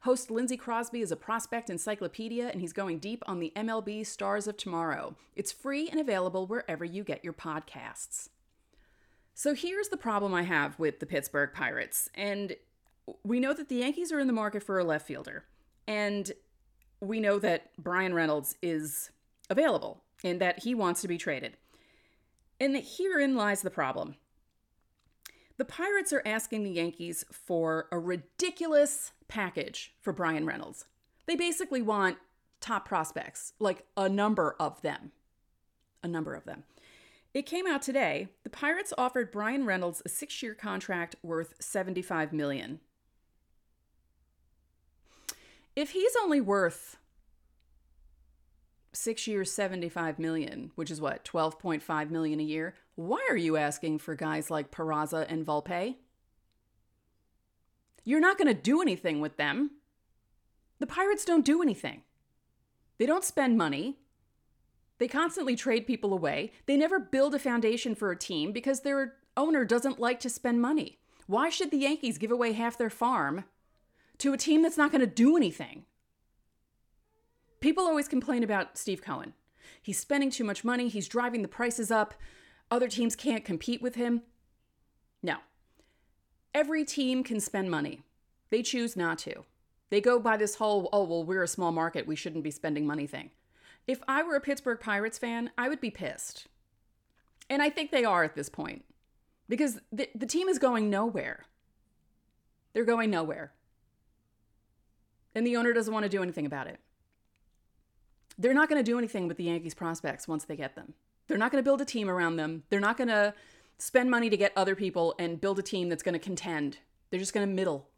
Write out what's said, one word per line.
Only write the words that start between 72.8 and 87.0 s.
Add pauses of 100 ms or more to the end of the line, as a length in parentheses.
farm (760)
to
a
team
that's
not
gonna
do
anything? (1700)
People
always
complain
about
Steve
Cohen. (480)
He's
spending
too
much
money.
He's
driving
the
prices
up. (560)
Other
teams
can't
compete
with
him. (1000)
No. (1160)
Every
team